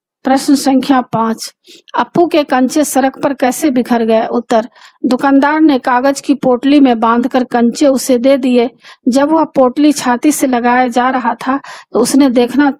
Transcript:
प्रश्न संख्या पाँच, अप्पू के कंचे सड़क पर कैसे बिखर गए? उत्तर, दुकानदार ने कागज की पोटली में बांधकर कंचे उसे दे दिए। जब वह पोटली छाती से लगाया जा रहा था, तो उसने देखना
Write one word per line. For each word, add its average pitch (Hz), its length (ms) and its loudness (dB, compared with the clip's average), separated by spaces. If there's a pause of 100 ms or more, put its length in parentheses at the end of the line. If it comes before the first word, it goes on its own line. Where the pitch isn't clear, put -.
(240)
प्रश्न 269 320 0
संख्या 269 460 0
पाँच, 226 520 -6 (440)
अप्पू 330 300 0
के 302 160 0
कंचे 262 400 0
सड़क 269 360 -2
पर 285 140 -2
कैसे 262 360 -2
बिखर 240 340 -2
गए? 220 240 0
उत्तर, 233 420 -2 (360)
दुकानदार 277 560 0
ने 294 180 2
कागज 262 420 -2
की - 120 -2
पोटली 262 460 0
में 247 200 2
बांधकर 240 440 0
कंचे 240 440 0
उसे 262 300 0
दे 269 200 2
दिए। 247 320 0 (380)
जब 277 240 0
वह 320 120 2
पोटली 285 480 0
छाती 262 400 -2
से 285 160 -2
लगाया 247 400 0
जा 247 220 0
रहा 240 260 -4
था, 262 240 -4 (340)
तो 208 60 0
उसने 269 300 2
देखना 254 500 0